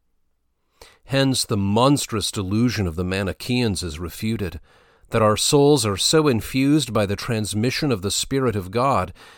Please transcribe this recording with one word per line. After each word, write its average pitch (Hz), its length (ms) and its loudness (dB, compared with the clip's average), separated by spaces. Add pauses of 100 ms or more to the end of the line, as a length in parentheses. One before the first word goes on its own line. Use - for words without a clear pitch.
(1080)
Hence 135 360 0
the 113 140 -2
monstrous 110 720 2
delusion 104 560 -2
of 78 80 -4
the 90 80 -2
Manichaeans 98 800 -2
is 80 160 -10
refuted, 104 640 -6 (480)
that 113 120 0
our 107 140 4
souls 143 500 4
are 101 120 -2
so 156 320 4
infused 135 640 0
by 107 120 2
the 98 120 -2
transmission 113 720 -2
of 98 100 -2
the 101 80 -2
Spirit 131 460 -2
of 92 160 -6
God 110 400 0 (260)